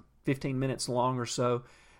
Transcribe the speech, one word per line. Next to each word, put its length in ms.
fifteen 340
minutes 300
long 300
or 80
so. 380